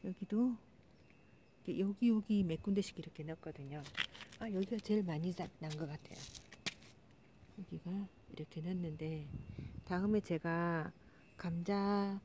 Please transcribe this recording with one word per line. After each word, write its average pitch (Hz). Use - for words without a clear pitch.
여기도 220
이렇게 175
여기, 202
여기 208
몇 160
군데씩 196
이렇게 -
넣었거든요. 147
아, 226
여기가 196
제일 208
많이 170
자-, 175
난 156
것 151
같아요. -
여기가 185
이렇게 156
넣었는데, 160
다음에 202
제가 170
감자 202